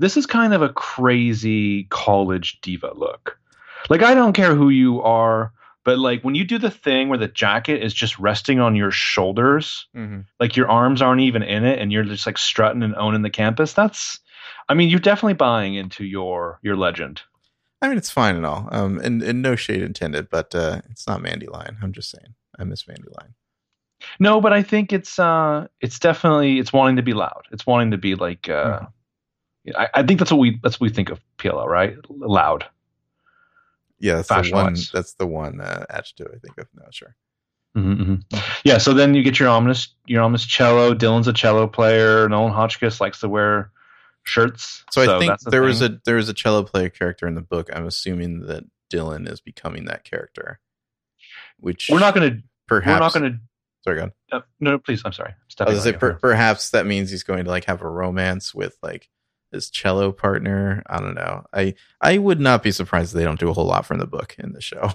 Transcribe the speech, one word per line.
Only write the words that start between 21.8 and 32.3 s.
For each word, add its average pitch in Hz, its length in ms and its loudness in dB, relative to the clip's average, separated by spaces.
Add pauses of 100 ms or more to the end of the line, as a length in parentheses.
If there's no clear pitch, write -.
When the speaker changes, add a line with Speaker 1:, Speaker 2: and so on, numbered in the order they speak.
Speaker 2:
I'm 95 100 -8
just - 160 -14
saying. - 240 -20 (260)
I - 40 -10
miss 95 240 -10
Mandy - 200 -20 (140)
Line. - 140 -20 (840)
Speaker 1:
No, 208 220 4
but 208 100 4
I 208 120 4
think 214 280 0
it's, - 280 -4
uh, 160 480 0 (120)
it's - 200 -8
definitely, 151 580 2
it's 123 160 -2
wanting 131 220 6
to 123 80 0
be 120 100 -2
loud. 92 380 -4
It's - 160 -10
wanting 120 240 2
to 101 60 -2
be, 95 180 -2
like, 90 340 -6
uh, 71 300 -2
Speaker 2:
Mm-hmm. - 960 -18
Speaker 1:
I, 113 160 -2
I 139 100 4
think 175 160 4
that's 170 120 2
what 151 80 6
we, 117 240 4
that's 120 160 -2
what 117 100 0
we 110 40 -4
think 95 180 -2
of - 80 -12 (180)
P 95 120 -4
L 76 100 -2
L, 58 80 -4
right? 101 260 0
L-, - 160 -20
loud. 98 560 0 (1300)